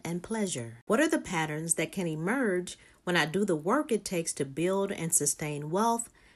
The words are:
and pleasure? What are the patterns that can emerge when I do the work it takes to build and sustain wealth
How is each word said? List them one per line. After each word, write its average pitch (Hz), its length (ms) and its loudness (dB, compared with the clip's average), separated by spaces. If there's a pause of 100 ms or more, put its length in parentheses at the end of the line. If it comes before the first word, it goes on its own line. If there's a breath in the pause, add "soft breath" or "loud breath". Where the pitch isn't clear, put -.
and 170 200 -4
pleasure? 170 540 -4 (100)
What 226 120 4
are 311 100 6
the 320 100 2
patterns 160 560 -2
that 160 160 0
can 180 160 -2
emerge 180 680 -2 (260 loud breath)
when 175 140 2
I 151 80 6
do 180 180 0
the 185 120 4
work 233 360 0
it 202 140 0
takes 170 280 -2
to - 120 -2
build 185 460 0
and 165 220 -2
sustain 147 560 0
wealth 226 400 0 (260 soft breath)